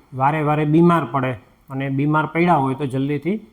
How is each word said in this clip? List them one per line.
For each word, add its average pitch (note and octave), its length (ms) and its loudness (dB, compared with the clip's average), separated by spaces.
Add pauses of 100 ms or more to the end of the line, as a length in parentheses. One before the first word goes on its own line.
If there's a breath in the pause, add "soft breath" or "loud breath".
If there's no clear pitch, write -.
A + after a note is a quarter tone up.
(140)
વારે C#3+ 280 0
વારે D3+ 240 0
બીમાર E3 380 4 (100)
પડે C3 200 -2 (360)
અને C3+ 200 -6
બીમાર D3 440 0
પડ્યા E3+ 300 2
હોય C3 120 -2
તો D3 100 -4
જલ્દીથી C#3 520 -4 (160)